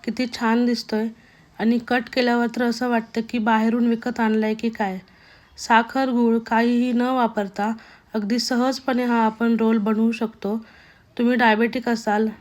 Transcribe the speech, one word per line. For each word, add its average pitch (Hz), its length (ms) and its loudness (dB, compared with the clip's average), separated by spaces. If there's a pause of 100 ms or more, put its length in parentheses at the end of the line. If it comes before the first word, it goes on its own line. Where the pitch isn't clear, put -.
किती 240 240 -4
छान 240 380 0
दिसतोय 226 420 -2 (520)
आणि 226 280 2
कट 247 160 0 (100)
केल्यावर 240 340 2
तर 233 160 -2
असं 240 260 -2
वाटतं 226 400 -2
की 247 80 -4
बाहेरून 226 500 2
विकत 233 320 -2
आणलाय 214 340 0
की 226 160 -4
काय. 196 300 -4 (580)
साखर, 240 520 2
गूळ 233 280 2
काहीही 240 560 0
न 240 80 2
वापरता 226 720 -2 (420)
अगदी 214 260 -2
सहजपणे 254 640 -2
हा 240 120 0
आपण 226 400 2
रोल 226 220 2
बनवू 220 340 0
शकतो. 220 540 -6 (520)
तुम्ही 240 180 2
डायबेटिक 233 540 2
असाल 220 380 0 (140)